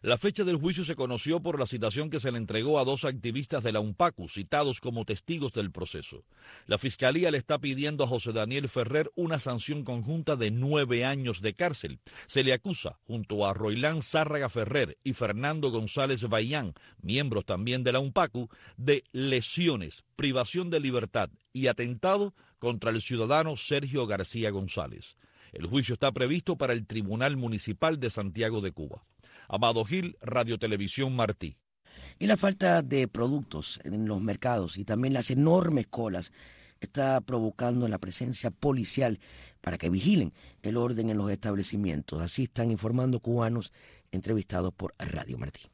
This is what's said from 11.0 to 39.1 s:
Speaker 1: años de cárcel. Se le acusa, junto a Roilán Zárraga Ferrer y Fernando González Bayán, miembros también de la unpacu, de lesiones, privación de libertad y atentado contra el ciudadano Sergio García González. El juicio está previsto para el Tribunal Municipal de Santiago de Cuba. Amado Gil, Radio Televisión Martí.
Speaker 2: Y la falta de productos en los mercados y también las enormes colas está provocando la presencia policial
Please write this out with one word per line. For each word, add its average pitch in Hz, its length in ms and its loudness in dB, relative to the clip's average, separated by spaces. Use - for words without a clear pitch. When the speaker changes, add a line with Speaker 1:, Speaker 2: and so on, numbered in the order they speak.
Speaker 1:
años 127 360 -2
de 104 140 -2
cárcel. 131 420 -2
Se 135 160 2
le 127 100 6
acusa, - 540 -4
junto 104 400 0
a 98 80 2
Roilán 120 480 0
Zárraga 151 440 2
Ferrer 117 560 0
y 135 100 0
Fernando 131 580 0
González 117 580 0
Bayán, 113 440 0
miembros 117 420 0
también 117 400 -2
de 120 100 2
la 131 60 4
unpacu, 131 480 0
de 135 340 2
lesiones, 131 920 0
privación 147 540 0
de 165 120 0
libertad 117 500 0
y 131 140 -2
atentado 151 720 2
contra 117 320 -2
el 113 100 0
ciudadano 135 540 2
Sergio 139 500 -2
García 104 460 -2
González. 90 680 -6
El - 140 -10
juicio 123 280 0
está 135 180 2
previsto 156 460 0
para 127 160 0
el 113 120 -2
Tribunal 113 520 -2
Municipal 120 600 -2
de 120 120 -2
Santiago 110 500 -2
de 95 100 -4
Cuba. 76 320 -10
Amado 113 380 4
Gil, 175 360 -2
Radio 113 360 0
Televisión 110 580 0
Martí. 104 400 -2
Speaker 2:
Y 185 80 -2
la 208 100 8
falta 185 460 4
de 131 260 2
productos 117 760 -2
en 104 240 -2
los 104 120 0
mercados 101 580 0
y 101 80 -6
también 127 280 0
las 123 160 0
enormes 156 580 6
colas 98 460 -4
está 135 420 2
provocando 120 640 0
la 104 120 0
presencia 120 500 -4
policial 123 680 0